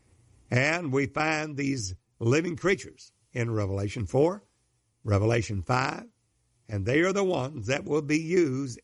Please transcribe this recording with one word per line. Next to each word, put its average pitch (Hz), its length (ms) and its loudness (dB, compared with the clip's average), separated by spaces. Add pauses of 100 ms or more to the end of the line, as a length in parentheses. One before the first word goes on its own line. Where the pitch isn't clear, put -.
(500)
And 147 440 0
we 139 140 2
find 156 480 -2
these 127 380 -4 (260)
living 156 360 2
creatures - 560 -4 (220)
in 117 180 -2
Revelation 101 540 -2
four, 165 380 2 (600)
Revelation 104 580 2
five, 131 440 -2 (640)
and 101 160 -2
they 135 160 4
are 190 120 2
the 202 100 2
ones 143 440 -2
that 147 180 -2
will 156 160 0
be 151 180 2
used 143 640 0